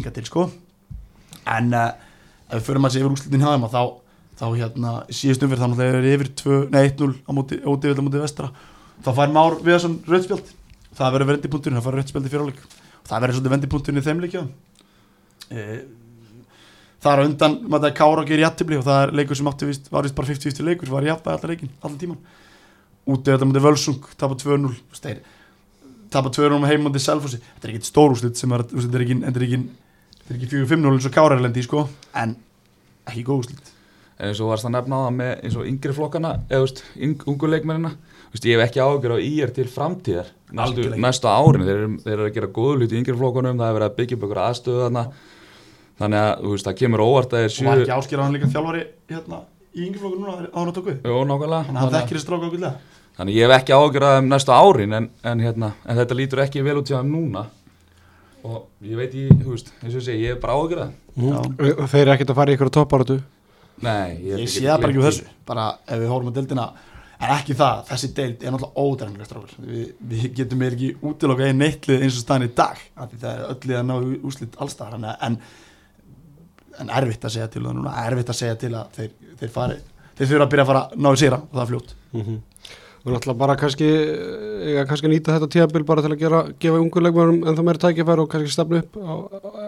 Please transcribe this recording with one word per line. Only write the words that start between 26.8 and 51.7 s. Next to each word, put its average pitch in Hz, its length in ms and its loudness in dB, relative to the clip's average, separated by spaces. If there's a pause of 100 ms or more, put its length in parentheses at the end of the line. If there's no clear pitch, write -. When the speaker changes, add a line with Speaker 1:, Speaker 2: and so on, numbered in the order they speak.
Speaker 1:
móti 139 160 0
Selfossi. 143 400 -2 (160)
Þetta 113 100 -12
er 110 60 -8
ekkert 104 160 -10
stór 147 240 8
úrslit 120 260 -4
sem 127 160 0
er, 120 80 -2
þú 127 140 -8
veist, 123 100 -2
þetta 123 140 0
er - 20 -2
ekki, 127 220 0
þetta 123 160 -2
er 123 80 2
ekki, 127 100 0 (540)
þetta - 180 -18
er 120 60 -8
ekki 127 160 -8
fjögur 135 180 0
fimm 160 140 4
núll 135 100 6
eins 131 140 -2
og - 80 -6
Kára 151 180 8
er 127 80 2
lendi 123 160 -2
í, 120 80 -4
sko, 147 160 0 (320)
en 113 200 -4 (680)
ekki 117 220 -8
góð 139 160 0
úrslit. - 260 -16 (440)
Speaker 2:
En 101 160 -6
eins 104 100 -6
og 110 80 -2
varst 110 160 -2
að 120 140 -4
nefna 131 180 -4
á 135 80 -2
það 123 140 -2
með 127 120 -4 (140)
eins 117 140 -4
og 104 100 -6
yngri 135 240 -4
flokkana, 151 400 -4 (160)
eða, 135 140 2
þú - 20 4
veist, - 180 -4 (140)
yng-, 151 320 -4
ungu 143 220 -2
leikmennina, 160 400 -2 (400)
þú - 80 -10
veist, 113 100 -8
ég 117 80 6
hef 113 80 4
ekki 117 160 0
áhyggjur 131 320 2
á 113 60 0
I 113 140 -2 (120)
R 120 80 -2
til 127 160 -4
framtíðar, 143 600 -4 (260)
næstu, 113 160 -2
Speaker 1:
Algjörlega. 117 320 -2
Speaker 2:
næstu 123 260 0
árin. 113 380 6
Þeir 98 80 2
eru, 107 140 -2 (100)
þeir 107 160 -6
eru 104 140 0
að 107 100 -6
gera 101 160 -4
góða 135 240 2
hluti 113 160 2
í 117 80 0
yngri 127 160 -2
flokkunum, 127 400 0
það 117 100 0
er 110 80 0
verið 107 140 0
að - 80 -10
byggja 120 180 -2
upp 107 80 -6
einhverja 101 240 -2
aðstöðu 123 360 -2
þarna. 123 200 -2 (880)
Þannig 104 280 0
að, 107 120 2 (120)
þú 104 100 -4
veist, 98 140 -6
það 95 100 -4
kemur 113 260 2
óvart 123 300 4
að 117 80 2
þeir 107 80 0
Speaker 1:
Og 113 160 -2
var 135 80 4
Speaker 2:
séu 131 100 6
Speaker 1:
ekki 123 100 -2
Ásgeir 139 280 -4
Aron 139 120 0
líka 143 160 0
þjálfari, 165 300 -2 (300)
hérna, 165 300 -12 (340)
í 175 100 -8
yngri 190 160 -8
flokkunum 196 240 -6
núna, 185 140 -8
áður 175 80 -10
en - 80 -14
hann 175 200 -2
tók 185 140 -8
við? 147 140 -4
Speaker 2:
Jó, 120 240 0
nákvæmlega. 151 320 -2
Speaker 1:
Þannig - 0 -
að 151 80 -4
hann 135 80 -8